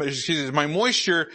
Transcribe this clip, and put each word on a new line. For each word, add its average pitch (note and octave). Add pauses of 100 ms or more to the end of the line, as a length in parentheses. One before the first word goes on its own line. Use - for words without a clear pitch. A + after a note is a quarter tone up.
excuse C#3
me, C3
my D3
moisture F3